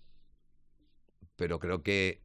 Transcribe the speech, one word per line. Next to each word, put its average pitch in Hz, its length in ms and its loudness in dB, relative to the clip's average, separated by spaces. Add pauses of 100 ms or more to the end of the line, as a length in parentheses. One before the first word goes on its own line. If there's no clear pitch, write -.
(1400)
pero 82 240 -2
creo 90 220 -2
que 95 420 2